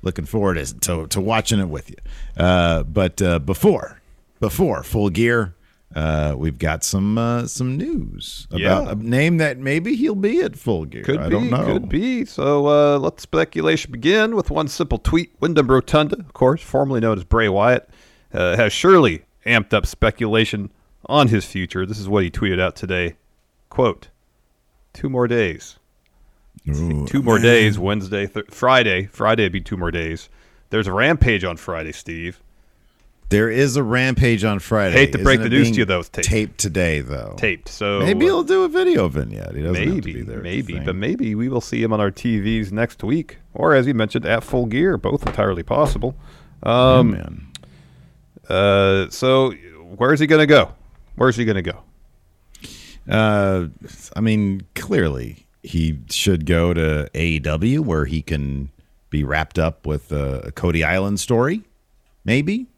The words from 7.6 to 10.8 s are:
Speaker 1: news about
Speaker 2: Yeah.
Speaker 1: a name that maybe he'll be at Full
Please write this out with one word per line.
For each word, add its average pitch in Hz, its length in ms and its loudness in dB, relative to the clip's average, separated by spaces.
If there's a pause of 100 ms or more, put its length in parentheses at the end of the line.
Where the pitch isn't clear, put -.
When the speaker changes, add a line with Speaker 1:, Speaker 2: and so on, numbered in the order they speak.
Speaker 1:
news 202 720 -8
about 87 100 -6
Speaker 2:
Yeah. 151 300 0
Speaker 1:
a 107 40 -4
name 127 440 0
that 143 200 -2
maybe 160 380 -2
he'll 226 180 -2
be 226 260 0
at - 160 -4
Full 90 280 -4